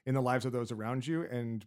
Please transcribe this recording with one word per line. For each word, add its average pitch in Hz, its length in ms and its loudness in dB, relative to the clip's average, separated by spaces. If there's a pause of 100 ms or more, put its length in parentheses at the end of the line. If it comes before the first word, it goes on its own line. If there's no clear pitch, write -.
in 131 80 2
the 135 80 4
lives 123 240 4
of 127 60 0
those 120 220 -2
around 120 340 -2
you. 165 160 0
And 117 440 -4